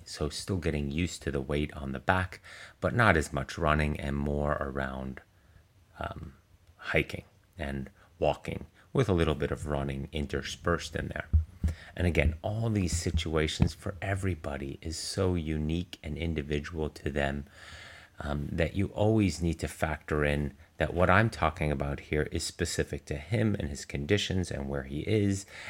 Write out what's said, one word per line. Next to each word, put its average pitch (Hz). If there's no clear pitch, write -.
So -
still -
getting 76
used 82
to -
the 69
weight 73
on 69
the 69
back, 92
but 73
not 107
as 73
much 67
running 76
and 71
more 73
around, 65
um, -
hiking -
and 69
walking 78
with 131
a 95
little 78
bit 69
of 73
running 69
interspersed 76
in 78
there. -
And 90
again, 78
all 113
these 95
situations 80
for -
everybody 78
is 78
so 92
unique 78
and 73
individual 76
to -
them, 71
um, 73
that 80
you 98
always 107
need 82
to 80
factor 76
in 73
that 76
what 90
I'm 110
talking 78
about 71
here -
is 85
specific -
to 73
him 107
and 71
his 71
conditions 90
and 69
where 69
he 69
is 101